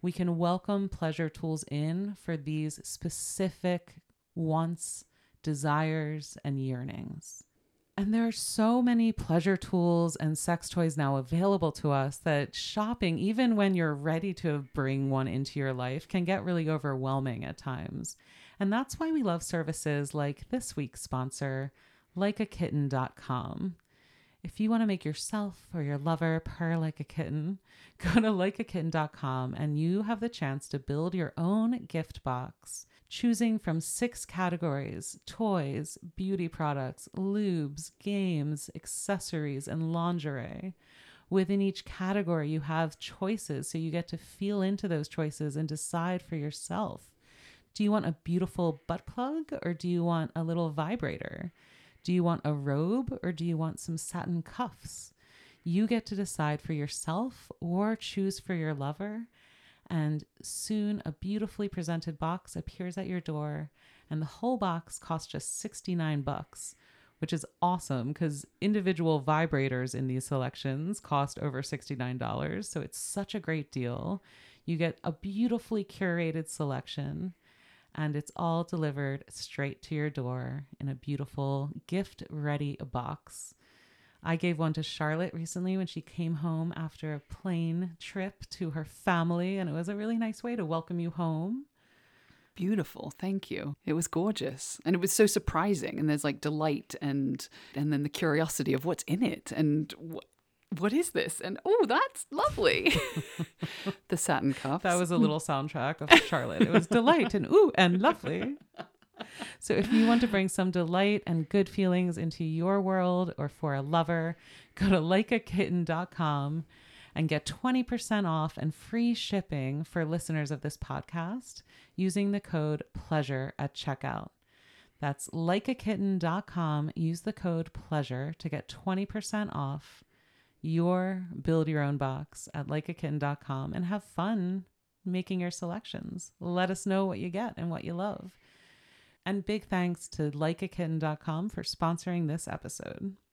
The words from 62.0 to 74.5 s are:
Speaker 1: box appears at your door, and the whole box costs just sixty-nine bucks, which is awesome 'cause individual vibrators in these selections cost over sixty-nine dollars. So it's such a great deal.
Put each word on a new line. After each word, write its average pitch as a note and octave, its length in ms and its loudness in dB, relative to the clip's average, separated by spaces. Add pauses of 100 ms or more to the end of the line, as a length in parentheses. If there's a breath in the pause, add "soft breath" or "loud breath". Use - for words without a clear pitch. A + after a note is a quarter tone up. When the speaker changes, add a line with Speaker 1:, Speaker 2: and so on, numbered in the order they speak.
Speaker 1:
box E3+ 380 -4
appears F3+ 400 -8
at F#3+ 100 -4
your F3+ 140 -2
door, D3+ 500 -4 (380 soft breath)
and D#3 120 -2
the D#3 60 0
whole B3 300 -2
box F3+ 420 -2
costs - 320 -4
just - 300 -8
sixty-nine D#3+ 640 -2
bucks, - 520 -8 (440 soft breath)
which - 160 -2
is D#3 120 -4 (140)
awesome D3+ 540 0
'cause D3 320 -2 (160)
individual F3+ 600 4
vibrators C3+ 720 2
in C3 120 0
these B2+ 180 -2
selections C#3 760 -2
cost C#3 380 -2
over C3+ 240 -4
sixty-nine B2+ 540 -4
dollars. B2+ 500 -2
So - 140 -6
it's - 180 -10
such - 360 -6
a G#3+ 60 -2
great D#3+ 300 -4
deal. B2+ 520 -4 (420 loud breath)